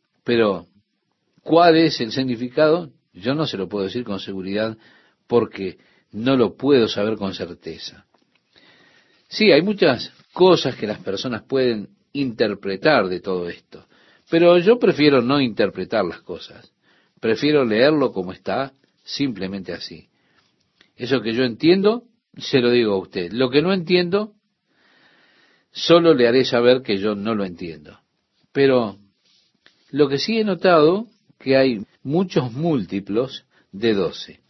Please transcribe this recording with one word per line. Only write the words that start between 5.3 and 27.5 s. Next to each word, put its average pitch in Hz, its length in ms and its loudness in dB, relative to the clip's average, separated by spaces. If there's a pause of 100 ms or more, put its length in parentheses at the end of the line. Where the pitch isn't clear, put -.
no 120 260 -2
lo 110 200 0
puedo 123 320 2
saber 107 280 -4
con 95 180 -8
certeza. 87 720 -14 (1200)
Sí, 208 240 4
hay 147 100 6
muchas 180 500 0 (200)
cosas 165 440 4
que 113 100 -8
las 104 120 -6
personas 104 440 -8
pueden 123 480 -2 (220)
interpretar 110 960 -2
de 90 120 -6
todo 90 280 -6
esto, - 380 -18 (420)
pero 175 300 6
yo 208 200 4
prefiero 143 440 4
no 135 180 0
interpretar 101 640 -2
las 85 160 -8
cosas. - 520 -18 (480)
Prefiero 139 440 0
leerlo 127 480 2
como 92 200 -8
está, 117 400 -6 (320)
simplemente 98 680 -8
así. - 360 -16 (880)
Eso 123 260 -4
que 113 100 -6
yo 123 120 -2
entiendo, 190 580 0 (340)
se - 240 0
lo 120 100 2
digo 117 240 2
a 95 40 0
usted. 90 340 -8
Lo 127 160 -2
que 139 140 0
no 180 100 0
entiendo, 180 600 -2 (1400)
solo 170 440 4
le 123 120 4
haré 123 180 4
saber 123 380 2
que 104 160 -2
yo 104 160 -2
no 104 200 -4
lo 101 100 -4
entiendo. 82 560 -14 (520)